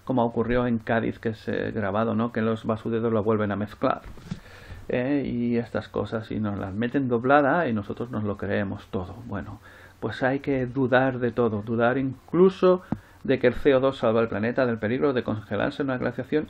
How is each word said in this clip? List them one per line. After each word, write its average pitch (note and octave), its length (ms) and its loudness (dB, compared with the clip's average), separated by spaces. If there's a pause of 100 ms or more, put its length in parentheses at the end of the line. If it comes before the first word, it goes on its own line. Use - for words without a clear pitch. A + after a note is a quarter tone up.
como B2+ 200 0
ocurrió A#2+ 440 0
en A#2 120 0
Cádiz, A#2 380 -2
que - 120 -4
es, - 180 -8
eh, G#2 260 -2
grabado, G#2+ 400 -2
¿no? A#2 180 0
Que A2+ 100 -4
los A2 240 -2
basureros A2+ 460 -2
lo A2 120 2
vuelven G#2+ 280 0
a G2+ 40 -2
mezclar. - 460 -2 (920)
¿Eh? C3 340 0
Y A#2+ 320 -2
estas A#2 300 -4
cosas, G#2+ 440 -6
y A2+ 80 -4
nos G#2 180 -2
las G2 160 -6
meten B2 360 -2
doblada C#3 580 4
y A#2 60 0
nosotros A2 360 -6
nos A2+ 140 -4
lo G2+ 140 -4
creemos G2+ 500 -4
todo. F#2 280 -8 (120)
Bueno, G2+ 320 -8 (400)
pues A2+ 240 -4
hay C3+ 160 2
que C3+ 260 0
dudar B2+ 540 2
de A#2+ 120 0
todo, A2+ 300 0
dudar A#2+ 380 2
incluso F3+ 840 4 (420)
de B2+ 140 2
que - 80 2
el A#2+ 80 6
C C#3 220 6
O C3 60 6
dos C3+ 180 2
salva A2+ 220 4
el A2+ 80 2
planeta A2+ 360 0
del A#2 140 0
peligro C3 340 0
de B2 100 0
congelarse A2+ 600 -2
en C3+ 60 -2
una B2 100 -2
glaciación B2 500 -2